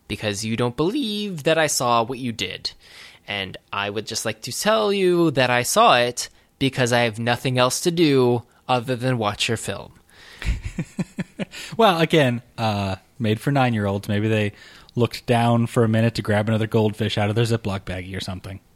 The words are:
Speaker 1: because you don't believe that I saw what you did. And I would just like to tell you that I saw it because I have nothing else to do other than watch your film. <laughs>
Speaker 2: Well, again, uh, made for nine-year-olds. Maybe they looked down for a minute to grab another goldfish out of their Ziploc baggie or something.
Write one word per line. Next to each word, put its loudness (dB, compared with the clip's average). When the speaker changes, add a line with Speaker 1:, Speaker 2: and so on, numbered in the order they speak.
Speaker 1:
because -4
you -2
don't -2
believe -4
that 2
I 2
saw 2
what -6
you -4
did. -6
And -6
I -2
would -6
just -6
like -4
to -8
tell 0
you 4
that 2
I 2
saw 4
it -2
because 0
I 4
have 0
nothing 0
else 2
to 0
do 4
other 0
than 0
watch -2
your 0
film. -10
<laughs> -4
Speaker 2:
Well, 4
again, 2
uh, -2
made 0
for -2
nine-year-olds. 0
Maybe 0
they 0
looked -2
down 2
for 2
a 2
minute 2
to -6
grab 0
another 0
goldfish 0
out 0
of 0
their 2
Ziploc -2
baggie -10
or -6
something. -10